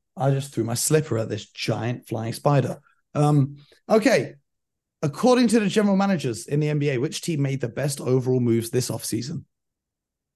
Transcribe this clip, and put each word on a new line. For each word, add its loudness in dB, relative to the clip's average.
I 2
just -4
threw -2
my -2
slipper 0
at -4
this -6
giant -6
flying -6
spider. 0
Um, 2
okay. 4
According 2
to 4
the 0
general 2
managers -2
in 0
the 0
N 0
B 0
A, -2
which -4
team -4
made -2
the -4
best -6
overall 2
moves 2
this -2
offseason? -6